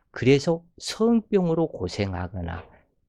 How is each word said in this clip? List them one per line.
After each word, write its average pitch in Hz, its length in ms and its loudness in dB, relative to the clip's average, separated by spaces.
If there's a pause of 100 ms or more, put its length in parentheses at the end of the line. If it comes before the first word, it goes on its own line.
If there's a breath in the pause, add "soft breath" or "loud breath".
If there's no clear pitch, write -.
(100)
그래서 143 540 2 (140)
성병으로 196 920 0
고생하거나 90 960 -6 (440 soft breath)